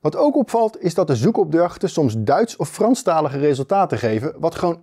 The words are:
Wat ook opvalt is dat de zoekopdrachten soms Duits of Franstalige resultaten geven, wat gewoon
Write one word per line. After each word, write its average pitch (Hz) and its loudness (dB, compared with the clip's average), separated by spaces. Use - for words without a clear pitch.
Wat 151 -2
ook 294 2
opvalt 226 0
is 175 -2
dat 185 2
de 143 2
zoekopdrachten 170 0
soms 131 0
Duits 143 0
of 147 -6
Franstalige 160 0
resultaten 147 0
geven, 113 -2
wat 165 -2
gewoon 170 -4